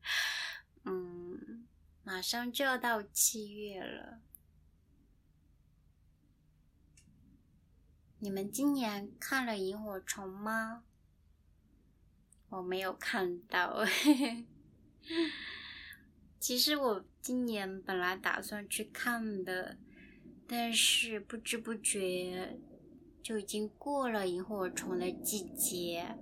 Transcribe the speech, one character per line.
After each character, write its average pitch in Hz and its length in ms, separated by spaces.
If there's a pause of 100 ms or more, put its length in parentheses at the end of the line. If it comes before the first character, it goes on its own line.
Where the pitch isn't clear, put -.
<laughs> - 840
嗯， 349 840 (340)
马 190 180
上 240 320
就 277 140
要 262 100
到 233 280
七 208 500
月 202 300
了。 - 360 (4000)
你 202 140
们 196 200
今 269 220
年 208 460
看 262 260
了 226 140
萤 190 200
火 208 200
虫 190 280
吗？ 220 560 (1700)
我 185 140
没 185 160
有 190 140
看 180 480
到。 185 480
<laughs> - 60 (2500)
其 247 180
实 294 180
我 233 300 (160)
今 247 240
年 196 380
本 190 160
来 180 160
打 190 260
算 208 260
去 - 180
看 220 580
的， 185 340 (680)
但 233 260
是 220 460
不 - 180
知 226 180
不 226 200
觉 185 840 (640)
就 220 160
已 202 60
经 214 340
过 277 320
了 208 180
萤 180 160
火 196 240
虫 185 300
的 180 140
季 202 400
节。 175 720